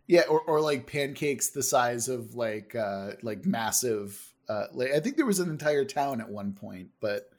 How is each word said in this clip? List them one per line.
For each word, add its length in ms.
Yeah, 200
or, 140
or, 180
like, 260
pancakes 640
the 120
size 460
of, 260
like, 400
uh, 380
like, 240
massive, 880
uh, 160
like, 180
I 80
think 160
there 100
was 140
an 80
entire 360
town 360
at 80
one 240
point, 380
but 380